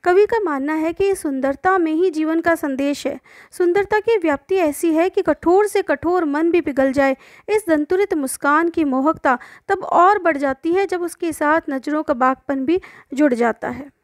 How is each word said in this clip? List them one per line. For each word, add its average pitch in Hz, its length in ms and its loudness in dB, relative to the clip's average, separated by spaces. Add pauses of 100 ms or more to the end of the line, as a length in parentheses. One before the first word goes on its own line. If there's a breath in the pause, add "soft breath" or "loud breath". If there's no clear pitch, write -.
कवि 370 220 4
का 453 140 -2
मानना 294 320 -4
है 320 200 -2
कि 392 220 0
सुंदरता 277 640 -2
में 320 140 0
ही 349 180 0
जीवन 311 300 -2
का 330 140 2
संदेश 277 520 -4
है। - 140 -6 (320 loud breath)
सुंदरता 381 480 0
की 453 160 0
व्याप्ति 330 380 -2
ऐसी 330 400 0
है 339 160 2
कि 381 120 -2
कठोर 349 440 2
से 392 160 -2
कठोर 339 420 0
मन 311 260 0
भी 339 100 2
पिघल 269 320 -2
जाए। 269 240 2 (320 loud breath)
इस 415 200 0
दंतुरित 359 460 0
मुस्कान 294 540 0
की 330 160 -2
मोहकता 269 540 0 (300 loud breath)
तब 381 160 -2
और 392 340 4
बढ़ 330 180 0
जाती 277 360 -4
है, 381 140 0
जब 349 160 -4
उसके 339 300 -6
साथ 302 280 0 (100)
नज़रों 285 320 -4
का 302 120 -2
बागपन 262 500 -2
भी 339 160 0 (340 loud breath)
जुड़ 262 200 2
जाता 226 340 -2
है। 262 220 -12 (140)